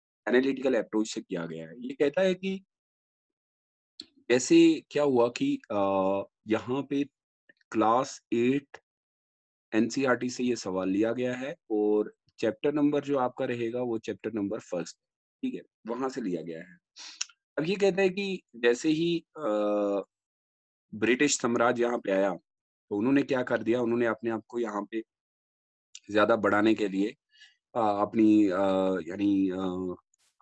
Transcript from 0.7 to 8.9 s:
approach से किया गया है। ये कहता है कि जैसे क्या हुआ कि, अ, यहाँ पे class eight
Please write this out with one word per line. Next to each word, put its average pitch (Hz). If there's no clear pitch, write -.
approach 110
से -
किया 85
गया 80
है। 120
ये 139
कहता 143
है 185
कि 190
जैसे 165
क्या 147
हुआ 123
कि, 139
अ, 107
यहाँ 113
पे 139
class 113
eight 123